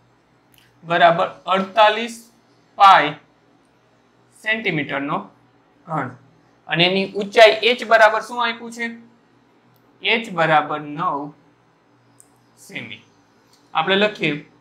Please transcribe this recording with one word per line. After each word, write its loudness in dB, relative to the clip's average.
બરાબર 2
અડતાલીસ 0
પાઈ 6
સેન્ટીમીટરનો -4
ઘન -6
અને 0
એની 0
ઊંચાઈ 4
h -6
બરાબર 4
શું -8
આપ્યું -8
છે? -8
h -2
બરાબર 0
નવ -8
સેમી. -16
આપણે 0
લખીએ -2